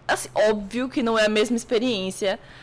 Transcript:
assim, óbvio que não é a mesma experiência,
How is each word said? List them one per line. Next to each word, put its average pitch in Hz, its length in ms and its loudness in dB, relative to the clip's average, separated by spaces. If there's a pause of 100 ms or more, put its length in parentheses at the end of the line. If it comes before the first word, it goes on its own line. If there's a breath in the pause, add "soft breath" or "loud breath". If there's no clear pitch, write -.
assim, - 260 -2
óbvio 214 540 0
que 269 140 -2
não 226 160 2
é 214 80 4
a - 20 2
mesma 214 280 2
experiência, 208 840 -2 (240 loud breath)